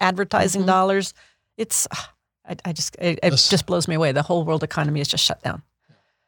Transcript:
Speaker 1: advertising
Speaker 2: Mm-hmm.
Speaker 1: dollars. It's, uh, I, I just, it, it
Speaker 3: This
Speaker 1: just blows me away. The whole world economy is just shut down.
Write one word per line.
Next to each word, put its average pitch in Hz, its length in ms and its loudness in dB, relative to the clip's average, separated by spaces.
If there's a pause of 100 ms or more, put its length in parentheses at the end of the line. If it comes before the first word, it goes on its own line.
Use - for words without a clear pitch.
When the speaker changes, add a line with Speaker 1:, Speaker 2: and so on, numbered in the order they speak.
Speaker 1:
advertising 190 600 0
Speaker 2:
Mm-hmm. 180 40 2
Speaker 1:
dollars. 190 480 2 (420)
It's, - 360 -4
uh, - 100 -8 (460)
I, 175 160 -8
I 175 80 -4
just, - 240 -6
it, 175 260 -2
it 175 80 6
Speaker 3:
This - 180 2
Speaker 1:
just - 180 2
blows 175 200 0
me 170 80 -2
away. 156 180 2
The 143 100 0
whole 170 220 0
world 160 200 0
economy 151 360 -2
is 147 80 -2
just - 160 0
shut - 180 -2
down. - 200 -6 (640)